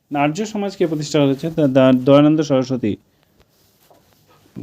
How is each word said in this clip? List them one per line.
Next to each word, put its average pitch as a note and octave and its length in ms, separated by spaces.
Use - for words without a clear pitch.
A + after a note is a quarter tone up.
আর্য D3+ 320
সমাজ G3+ 300
কে F#3 100
প্রতিষ্ঠা D3+ 320
করেছে? C#3+ 320
তা-, D#3 180
দা-, C3 280
দয়ানন্দ D3 440
সরস্বতী। B2+ 560